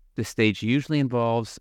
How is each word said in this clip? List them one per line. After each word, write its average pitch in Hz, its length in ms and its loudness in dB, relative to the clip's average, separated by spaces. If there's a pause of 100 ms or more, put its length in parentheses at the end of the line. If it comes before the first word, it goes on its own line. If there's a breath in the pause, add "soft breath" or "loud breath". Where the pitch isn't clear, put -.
(160)
This 113 120 -6
stage 110 340 2
usually 139 380 0
involves 117 600 -2